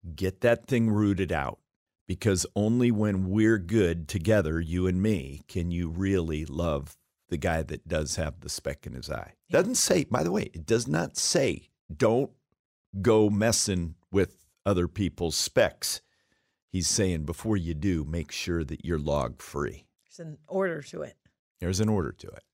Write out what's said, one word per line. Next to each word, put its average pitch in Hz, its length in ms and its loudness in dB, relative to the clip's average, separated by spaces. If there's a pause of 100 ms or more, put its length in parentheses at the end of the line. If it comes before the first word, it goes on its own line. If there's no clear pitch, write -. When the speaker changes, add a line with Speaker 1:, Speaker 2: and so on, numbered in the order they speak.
(160)
Speaker 1:
Get 92 260 -4
that 117 260 2
thing 113 220 2
rooted 101 420 2
out, 69 280 -4 (480)
because 95 380 2 (100)
only 120 360 4
when 104 380 0
we're 110 300 4
good 85 480 2
together, 85 520 2
you 87 280 0
and 92 140 2
me, 78 460 -2
can 87 240 -4
you 85 180 -2
really 82 560 0
love 71 520 -4 (320)
the 87 80 -4
guy 80 260 0
that - 240 -10
does 78 300 -2
have 76 240 -6
the 76 80 -14
speck - 360 -8
in - 80 -10
his 64 160 -12
eye. - 240 -10 (140)
Speaker 2:
Yeah. - 120 4
Speaker 1:
Doesn't 220 160 0
say, - 280 2
by 131 200 0
the 170 80 0
way, 202 220 -2
it 80 140 -10
does 120 200 2
not - 300 -2
say, - 520 0 (260)
"Don't 120 340 4 (720)
go 110 280 6
messing 101 680 0 (160)
with 92 340 0 (200)
other 90 220 2
people's 87 480 -4
specks." - 680 0 (680)
He's 90 180 -2
saying, 92 360 0
before 95 340 -4
you 85 160 -4
do, 80 300 0
make 78 280 -6
sure 82 320 -4
that 71 220 -10
you're 82 140 -2
log 71 420 -2
free. - 440 -8 (200)
Speaker 2:
There's - 220 -20
an 151 100 -16 (100)
order 180 360 -4
to - 200 -12
it. - 140 -14 (420)
Speaker 1:
There's 92 200 -2
an 110 100 2
order 92 220 0
to - 160 -16
it. - 160 -18 (100)